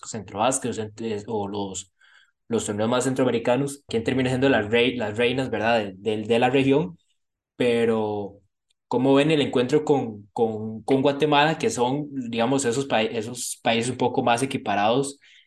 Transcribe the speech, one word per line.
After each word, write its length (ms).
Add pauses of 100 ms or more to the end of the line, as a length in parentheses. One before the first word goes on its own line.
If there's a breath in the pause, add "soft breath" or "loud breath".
(100)
centrovasques 680
o 40
cent-, 460
o 200
los, 440 (560 soft breath)
los 180
torneos 240
más 140
centroamericanos, 840
quién 160
termina 260
siendo 180
las 220
rei-, 260
las 220
reinas, 320
¿verdad? 300
de, 140 (240)
de, 80
de 120
la 120
región, 480 (580)
pero 840 (500)
¿cómo 260
ven 160
el 120
encuentro 420
con, 480
con, 500
con 200
Guatemala, 560
que 120
son, 380 (220)
digamos, 340
esos 220
pa-, 160
esos 600
países 280
un 80
poco 240
más 200
equiparados, 760 (280 soft breath)